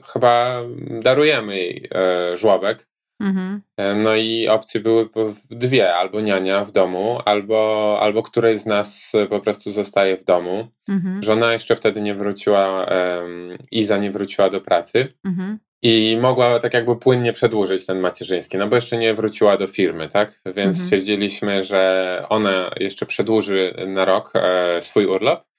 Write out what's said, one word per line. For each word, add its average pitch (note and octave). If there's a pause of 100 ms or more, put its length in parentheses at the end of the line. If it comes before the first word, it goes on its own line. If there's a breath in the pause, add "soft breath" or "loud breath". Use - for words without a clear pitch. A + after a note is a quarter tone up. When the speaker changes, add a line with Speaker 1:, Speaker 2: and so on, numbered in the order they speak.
(120)
Speaker 1:
chyba A#2+ (400)
darujemy B2+
jej, F2+
e, F2+
żłobek. G2 (340)
Speaker 2:
Mhm. F#3+ (160)
Speaker 1:
E, G2+
no A2
i A2+
opcje A2
były A2+
po-, A2
w-, -
dwie, A#2
albo F#2+
niania G2
w G#2
domu, G2
albo, G#2+
albo G#2+
któreś A2+
z G#2+
nas, G#2
e, G#2
po G2+
prostu G#2
zostaje G2
w -
domu. F#2 (200)
Speaker 2:
Mhm. F#3+
Speaker 1:
Żona A2+
jeszcze A2+
wtedy G#2+
nie G#2
wróciła, G2
em, F2+ (120)
Iza G#2+
nie G2+
wróciła G2
do F#2+
pracy. A#2 (120)
Speaker 2:
Mhm. F#3+ (240)
Speaker 1:
I A2+
mogła A#2+
tak A#2
jakby A#2+
płynnie B2
przedłużyć G2+
ten F#2+
macierzyński, F2+
no G2+
bo A#2+
jeszcze A#2+
nie A2+
wróciła G#2+
do F#2+
firmy, D#2+
tak? G#2 (160)
Więc F#2+
Speaker 2:
Mhm. F#2+
Speaker 1:
stwierdziliśmy, G2
że F#2
ona G2
jeszcze G2
przedłuży G2 (120)
na F#2+
rok, F#2+
e, F2+
swój G#2
urlop. G2+ (140)